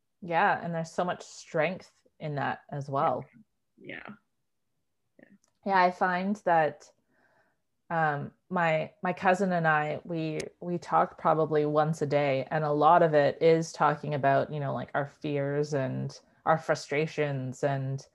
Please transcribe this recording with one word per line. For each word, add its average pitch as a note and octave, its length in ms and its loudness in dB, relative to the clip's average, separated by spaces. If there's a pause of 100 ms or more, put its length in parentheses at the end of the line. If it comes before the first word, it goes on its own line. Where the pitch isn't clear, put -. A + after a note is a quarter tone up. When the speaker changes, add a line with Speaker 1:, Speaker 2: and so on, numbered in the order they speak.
(220)
Speaker 1:
Yeah, E3+ 400 0
and E3+ 120 -6
there's E3 160 -6
so F3+ 140 -4
much F3 180 -6
strength - 680 -4 (280)
in D3+ 160 -8
that C3 260 -4 (100)
as C#3+ 200 -10
well. C3+ 340 -2 (540)
Speaker 2:
Yeah. - 280 -16 (1120)
Yeah. - 100 -20 (380)
Speaker 1:
Yeah, F#3+ 160 4
I F3+ 80 4
find F#3 540 -2
that, D#3+ 460 0 (960)
um, D3+ 420 -2 (200)
my, E3 400 0 (120)
my F3+ 100 0
cousin F#3 400 2
and E3+ 140 0
I, D3+ 380 0
we, D#3+ 360 -4 (200)
we F3 180 -4
talk E3+ 400 0
probably D#3 460 2
once D3+ 380 0
a D3 40 -2
day, C#3 440 0
and D#3 140 -2
a D3 80 -2
lot D#3 300 6
of D#3+ 120 4
it C#3+ 260 4
is E3 320 4
talking D3+ 420 0
about, C#3 380 2
you D3+ 80 -6
know, C3+ 140 -4
like, B2+ 200 -8
our C#3 120 0
fears C#3+ 640 -4
and C3 460 -4 (260)
our D#3+ 140 4
frustrations D3 1080 -2
and, C3+ 500 -4